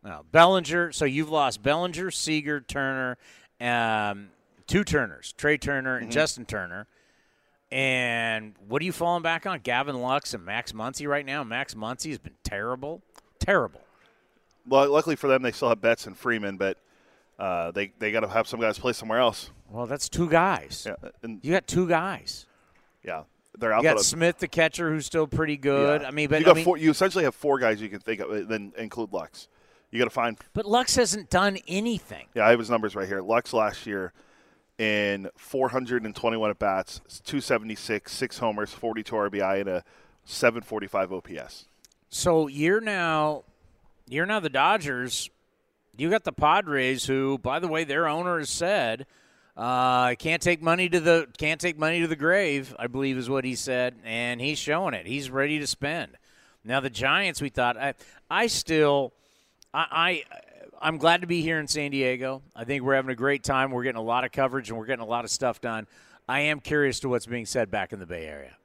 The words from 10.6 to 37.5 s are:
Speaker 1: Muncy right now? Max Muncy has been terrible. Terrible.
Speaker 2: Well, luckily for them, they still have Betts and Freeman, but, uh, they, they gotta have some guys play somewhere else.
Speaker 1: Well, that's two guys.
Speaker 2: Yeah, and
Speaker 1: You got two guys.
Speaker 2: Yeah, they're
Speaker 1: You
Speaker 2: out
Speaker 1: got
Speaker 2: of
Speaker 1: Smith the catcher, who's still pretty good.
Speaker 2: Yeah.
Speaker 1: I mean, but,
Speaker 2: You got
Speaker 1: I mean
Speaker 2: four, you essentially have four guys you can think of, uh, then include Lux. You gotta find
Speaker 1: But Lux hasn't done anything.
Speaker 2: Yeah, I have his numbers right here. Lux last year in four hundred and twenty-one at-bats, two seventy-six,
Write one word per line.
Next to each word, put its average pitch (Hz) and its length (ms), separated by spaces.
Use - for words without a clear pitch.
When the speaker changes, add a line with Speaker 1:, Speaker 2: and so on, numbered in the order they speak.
Speaker 1:
Muncy 123 360
right 143 180
now? 139 180
Max 120 300
Muncy 117 360
has 135 100
been - 240
terrible. 127 580
Terrible. 170 420
Speaker 2:
Well, 139 220
luckily 151 280
for 143 100
them, 131 140
they 123 100
still 123 180
have 110 120
Betts 113 260
and 98 100
Freeman, 104 400
but, 95 200
uh, 87 340
they, 98 280
they 107 120
gotta 107 180
have 110 180
some 117 140
guys 107 180
play 123 140
somewhere 110 260
else. 117 300
Speaker 1:
Well, 113 180
that's 135 220
two 165 200
guys. 160 580
Speaker 2:
Yeah, - 220
and 113 220
Speaker 1:
You 139 80
got 180 160
two 180 200
guys. 170 580
Speaker 2:
Yeah, 82 200
they're 113 140
Speaker 1:
You 107 60
Speaker 2:
out 117 60
Speaker 1:
got 156 140
Speaker 2:
of 101 80
Speaker 1:
Smith 170 340
the 180 80
catcher, 165 440
who's 156 140
still 160 220
pretty 147 300
good. 139 440
Speaker 2:
Yeah. 135 60
Speaker 1:
I 131 40
mean, 147 180
but, 156 100
Speaker 2:
You 160 60
got 180 60
Speaker 1:
I 160 40
mean 165 100
Speaker 2:
four, 180 120
you 156 140
essentially 185 340
have 127 100
four 139 240
guys 110 220
you 107 80
can 101 100
think 107 220
of, 69 100
uh, 104 160
then 104 300
include 110 340
Lux. 85 360
You 113 80
gotta 120 120
find 117 260
Speaker 1:
But 214 120
Lux 240 300
hasn't 208 340
done 196 280
anything. 185 680
Speaker 2:
Yeah, 110 120
I 117 40
have 120 80
his 113 100
numbers 110 260
right 98 120
here. 98 140
Lux 113 320
last 107 320
year 95 280
in 104 580
four 131 320
hundred 123 360
and 107 100
twenty-one 113 340
at-bats, - 760
two 143 160
seventy-six, 110 720